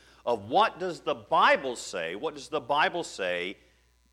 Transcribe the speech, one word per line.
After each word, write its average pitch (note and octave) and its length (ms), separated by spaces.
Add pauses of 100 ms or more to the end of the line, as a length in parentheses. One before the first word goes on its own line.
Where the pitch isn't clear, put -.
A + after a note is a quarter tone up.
(240)
of A2 240
what F3 320
does F3 200
the D3+ 140
Bible D#3+ 640
say, F2 400
what D3 160
does C#3+ 160
the D3+ 100
Bible D3+ 460
say F2+ 540 (540)